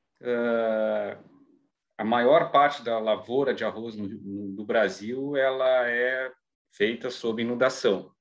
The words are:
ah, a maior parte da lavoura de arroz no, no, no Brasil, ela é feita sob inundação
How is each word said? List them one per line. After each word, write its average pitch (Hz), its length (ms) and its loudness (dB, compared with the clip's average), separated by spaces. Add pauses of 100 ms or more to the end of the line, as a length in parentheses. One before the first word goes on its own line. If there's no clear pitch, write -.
(220)
ah, 113 960 0 (800)
a 107 60 -8
maior 123 480 4
parte 143 320 4
da 117 160 -2
lavoura 113 560 0
de 113 80 -6
arroz 110 320 -6
no, 104 120 -8
no, 101 420 -10
no 104 160 -10
Brasil, 113 720 0
ela 131 540 2
é 127 420 -2 (380)
feita 110 400 -2
sob 113 320 -4
inundação 120 800 0